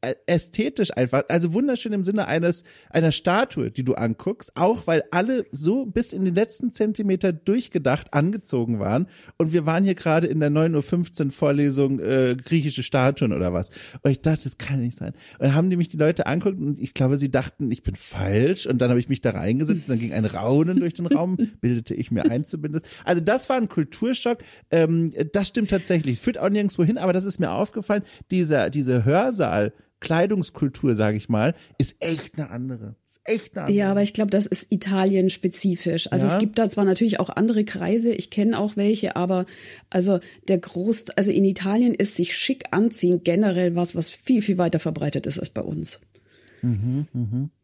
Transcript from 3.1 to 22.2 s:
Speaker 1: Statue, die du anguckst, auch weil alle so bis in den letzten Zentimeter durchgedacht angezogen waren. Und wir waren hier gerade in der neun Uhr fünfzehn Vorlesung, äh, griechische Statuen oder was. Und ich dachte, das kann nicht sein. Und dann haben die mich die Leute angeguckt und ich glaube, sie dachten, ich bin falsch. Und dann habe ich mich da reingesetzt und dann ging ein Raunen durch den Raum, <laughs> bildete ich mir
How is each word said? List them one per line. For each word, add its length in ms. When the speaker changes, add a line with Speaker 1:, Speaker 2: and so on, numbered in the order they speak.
Speaker 1:
Statue, 580
die 140
du 100
anguckst, 640
auch 320
weil 240
alle 400
so 340
bis 260
in 120
den 100
letzten 380
Zentimeter 600
durchgedacht 800
angezogen 680
waren. 260
Und 140
wir 120
waren 200
hier 100
gerade 320
in 140
der 100
neun 240
Uhr 80
fünfzehn 480
Vorlesung, 720
äh, 420
griechische 400
Statuen 500
oder 200
was. 180
Und 80
ich 120
dachte, 200
das 160
kann 220
nicht 180
sein. 140
Und 80
dann 80
haben 160
die 60
mich 120
die 100
Leute 280
angeguckt 340
und 200
ich 140
glaube, 220
sie 140
dachten, 400
ich 140
bin 100
falsch. 720
Und 120
dann 120
habe 80
ich 100
mich 120
da 100
reingesetzt 580
und 20
dann 100
ging 140
ein 100
Raunen 560
durch 140
den 120
Raum, 300
<laughs> 240
bildete 340
ich 160
mir 180